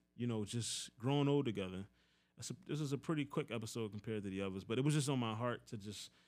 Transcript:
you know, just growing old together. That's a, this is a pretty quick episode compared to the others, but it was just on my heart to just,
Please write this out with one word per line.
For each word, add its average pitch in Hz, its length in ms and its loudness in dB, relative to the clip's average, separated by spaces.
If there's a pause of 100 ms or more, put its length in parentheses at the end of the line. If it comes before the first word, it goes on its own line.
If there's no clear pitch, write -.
(160)
you 120 100 -2
know, 110 200 0
just - 420 -2 (100)
growing 139 300 4
old 143 160 6
together. 95 400 -2 (540)
That's - 100 -8
a, 123 60 -6 (120)
this 147 140 -2
is 139 140 0
a 135 40 2
pretty 147 280 0
quick 147 260 -2
episode 113 380 -2
compared 104 320 -4
to 98 80 -4
the 95 100 -2
others, 95 240 -2
but 110 140 0
it - 40 6
was 147 120 6
just 143 160 2
on 135 80 4
my 117 160 2
heart 120 340 -2
to 123 80 -6
just, 101 320 -8 (200)